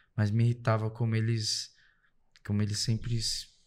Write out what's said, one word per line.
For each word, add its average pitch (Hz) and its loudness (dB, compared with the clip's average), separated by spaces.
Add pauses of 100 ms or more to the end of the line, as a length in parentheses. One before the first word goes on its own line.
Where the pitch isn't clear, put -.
(160)
mas 107 2
me 113 4
irritava 117 2
como 113 -2
eles, 110 -2 (760)
como 104 0
eles 104 -2
sempre 117 -2
s-, - -4 (200)